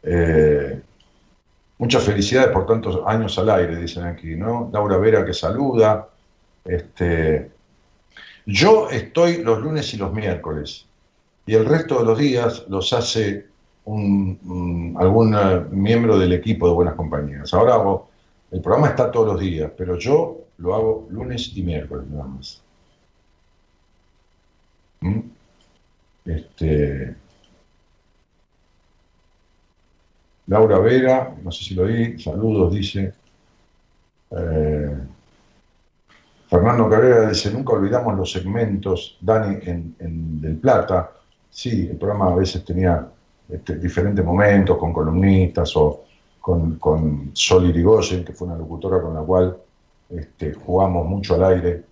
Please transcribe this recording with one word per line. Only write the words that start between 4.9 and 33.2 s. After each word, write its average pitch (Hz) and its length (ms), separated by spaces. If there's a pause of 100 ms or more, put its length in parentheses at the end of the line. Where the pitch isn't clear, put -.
Vera 104 280
que 92 80
saluda. 110 760 (560)
Este, 82 840 (960)
"Yo 196 440
estoy 165 540
los 110 160
lunes 151 340
y 110 40
los 92 160
miércoles, 82 720 (600)
y 110 100
el 110 100
resto 147 340
de 117 60
los 113 120
días 123 520
los - 240
hace 104 540 (380)
un, 98 600
un, 87 520
algún, 107 380
eh, 95 360
miembro 110 460
del 92 140
equipo 90 380
de 87 40
Buenas 85 220
Compañías. 73 580
Ahora 117 220
hago, 98 340 (420)
el 87 100
programa 139 280
está - 220
todos 113 160
los 98 140
días, 80 360
pero 90 200
yo 151 400 (220)
lo 90 160
hago 110 340
lunes 127 460
y 98 80
miércoles 71 460
nada 73 160
más". 67 360 (2500)
¿Mm? 101 180 (1040)
Este... 73 920 (3250)
Laura 101 320
Vera, 127 640
no 82 80
sé - 140
si 95 100
lo 90 100
di, 117 340
saludos, 101 540
dice. 98 400 (1160)